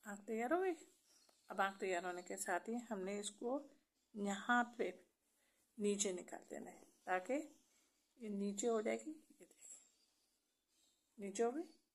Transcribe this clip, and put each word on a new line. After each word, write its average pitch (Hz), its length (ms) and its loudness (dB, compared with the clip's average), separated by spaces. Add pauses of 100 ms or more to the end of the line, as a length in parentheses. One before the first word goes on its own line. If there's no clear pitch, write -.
आँख 208 220 -8
तैयार 233 260 2
हो 349 80 6
गई। 370 120 2 (760)
अब 202 120 -4
आँख 196 180 4
तैयार 185 260 2
होने 180 180 -2
के 196 140 -6
साथ 185 300 0
ही 226 80 0 (140)
हमने 196 300 -2
इसको 240 400 -2 (560)
यहाँ 202 480 4 (140)
पे 185 100 2 (920)
नीचे 202 360 4
निकाल - 260 -6 (100)
देना - 220 -8
है, - 100 -18 (240)
ताकि 185 280 2 (880)
ये 220 120 -8
नीचे 202 360 0
हो 226 140 4
जाएगी। 226 300 0
ये - 340 -16
देखिए, - 320 -20 (1400)
नीचे 202 260 0
हो 233 80 4
गई। 311 120 -2 (320)